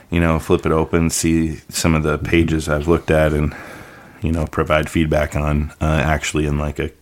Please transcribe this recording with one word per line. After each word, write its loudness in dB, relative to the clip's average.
you 0
know, 2
flip 0
it 0
open, 2
see 0
some 0
of 0
the 0
pages 0
I've -2
looked 2
at 2
and, -2
you -2
know, -2
provide 0
feedback 0
on, 0
uh, 2
actually -2
in, -2
like, -6
a -4